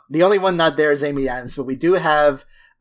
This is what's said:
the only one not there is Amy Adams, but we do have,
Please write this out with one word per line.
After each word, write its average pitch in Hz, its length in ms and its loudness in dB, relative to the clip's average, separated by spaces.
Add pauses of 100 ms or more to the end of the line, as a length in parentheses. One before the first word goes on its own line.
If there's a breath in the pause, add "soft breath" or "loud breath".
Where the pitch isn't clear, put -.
(100)
the 156 120 0
only 196 160 4
one 185 180 0
not 160 200 0
there 151 160 2
is 143 120 0
Amy 139 240 -4
Adams, 123 260 -10
but 139 100 -8
we 131 120 -6
do 165 180 0
have, 151 500 2 (360 soft breath)